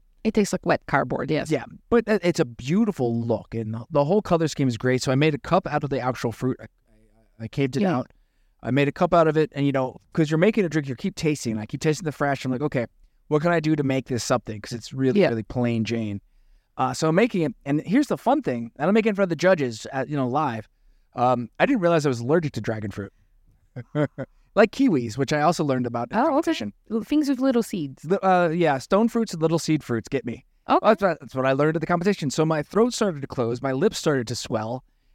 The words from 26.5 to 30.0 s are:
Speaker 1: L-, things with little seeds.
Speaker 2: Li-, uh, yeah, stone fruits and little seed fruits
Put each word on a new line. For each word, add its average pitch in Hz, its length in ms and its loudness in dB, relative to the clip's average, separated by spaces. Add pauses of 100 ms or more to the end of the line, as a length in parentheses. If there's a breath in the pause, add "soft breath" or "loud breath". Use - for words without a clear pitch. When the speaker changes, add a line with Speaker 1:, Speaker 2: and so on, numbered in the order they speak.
Speaker 1:
L-, 220 100 -2
things 294 300 0
with 254 100 -2
little 254 220 2
seeds. 147 420 -8
Speaker 2:
Li-, 180 180 0
uh, 180 280 4
yeah, 160 260 2
stone 196 320 2
fruits 226 240 -2
and 165 80 -6
little 160 180 2
seed 151 240 0
fruits 113 280 -4